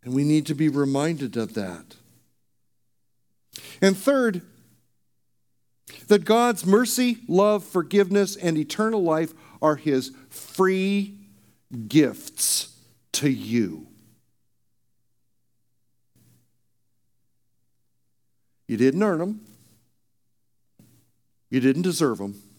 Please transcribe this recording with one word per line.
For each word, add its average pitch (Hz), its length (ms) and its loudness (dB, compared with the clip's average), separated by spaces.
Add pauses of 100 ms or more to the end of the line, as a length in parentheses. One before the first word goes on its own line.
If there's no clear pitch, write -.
And 123 80 -6
we 139 100 2
need 151 220 2
to 156 80 -4
be 151 160 0
reminded 139 680 -2
of 113 180 -4
that. 90 420 -10 (1900)
And 196 120 4
third, 233 460 0 (1700)
that 208 180 4
God's 220 400 2
mercy, 240 640 2
love, 208 380 2
forgiveness, 196 720 0
and 170 200 -2
eternal 214 460 -2
life 160 320 0 (260)
are 156 140 2
his 135 380 -2 (180)
free 190 880 -2 (680)
gifts - 880 -2 (380)
to 143 140 -2
you. 104 600 -4 (4000)
You 113 80 -4
didn't 135 260 2
earn 185 180 0
'em. 208 200 -6 (2000)
You 127 80 -2
didn't 135 240 2
deserve 160 380 0
'em. 101 200 -10 (180)